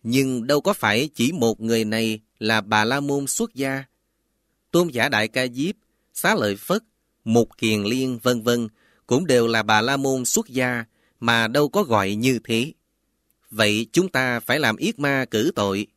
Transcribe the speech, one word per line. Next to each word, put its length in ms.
Nhưng 440
đâu 140
có 120
phải 420
chỉ 180
một 280
người 240
này 360
là 220
Bà 240
La 160
Môn 260
xuất 280
gia. 300
Tôn 180
giả 200
Đại 200
Ca 180
Diếp, 280
Xá 200
Lợi 220
Phất, 260
Mục 340
Kiền 240
Liên, 400
vân 200
vân, 260
cũng 200
đều 200
là 160
Bà 180
La 160
Môn 280
xuất 240
gia, 360
mà 280
đâu 200
có 140
gọi 320
như 300
thế. 280
Vậy 420
chúng 160
ta 320
phải 200
làm 160
yết 220
ma 320
cử 240
tội. 320